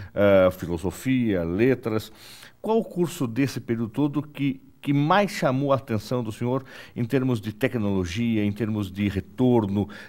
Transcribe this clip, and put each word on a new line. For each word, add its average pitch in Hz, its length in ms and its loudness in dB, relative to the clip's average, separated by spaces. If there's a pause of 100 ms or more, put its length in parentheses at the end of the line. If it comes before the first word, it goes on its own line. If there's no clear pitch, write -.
(140)
eh, 98 380 6
filosofia, 95 920 -2
letras. 110 680 0 (520)
Qual 220 180 0
o 220 60 -2
curso 170 420 -4
desse 120 320 -2
período 113 300 -4
todo 147 340 -2
que, 139 380 -6 (180)
que 143 140 -2
mais 170 360 4
chamou 139 440 0
a - 20 6
atenção 123 480 -4
do 110 80 -6
senhor 123 320 -4 (320)
em 120 80 -4
termos 127 380 0
de 107 100 -8
tecnologia, 104 960 0
em 101 80 0
termos 104 360 -4
de 101 200 -2
retorno 104 800 2 (200)